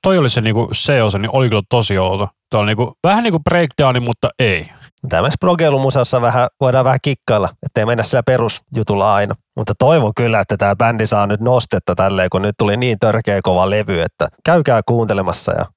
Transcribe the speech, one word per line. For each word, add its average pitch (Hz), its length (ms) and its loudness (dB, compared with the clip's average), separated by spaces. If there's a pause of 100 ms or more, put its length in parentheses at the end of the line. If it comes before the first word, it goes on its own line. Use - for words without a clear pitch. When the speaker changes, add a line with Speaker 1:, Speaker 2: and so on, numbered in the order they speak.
Speaker 1:
toi 190 160 2
oli 135 120 2
se, 120 100 -2
niinku, 110 320 0
se 135 300 0
osa, 101 160 0
niin 104 140 -6
oli 131 160 2
kyllä 104 200 0
tosi 107 300 0
outo. 95 300 -2 (220)
Toi 113 100 0
on, 104 60 0
niinku, 104 280 -2 (100)
vähän 208 180 2
niinku 185 180 0
breakdowni, 147 600 0
mutta 120 280 -4 (100)
ei. 90 300 0 (400)
Speaker 2:
Tämmöisessä 107 320 0
progeilumuseossa 139 800 0
vähän, 120 280 0 (120)
voidaan 131 240 2
vähän 131 180 2
kikkailla, 110 460 -2 (140)
ettei 107 240 -2
mennä 117 160 0
siellä 123 200 0
perusjutulla 107 920 0
aina. 104 200 0 (220)
Mutta 104 220 -4
toivon 131 380 4
kyllä, 117 240 0
että 101 160 -2
tää 101 200 0
bändi 113 300 0
saa 101 200 0
nyt 104 140 -2
nostetta 117 540 0
tälleen, 95 360 0
kun 95 120 -2
nyt 101 160 -2
tuli 104 180 0
niin 120 220 -2
törkeä 107 440 0
kova 92 280 2
levy, 101 300 -2
että - 280 -4 (160)
käykää 139 420 2
kuuntelemassa 104 640 -2
ja - 140 -4 (100)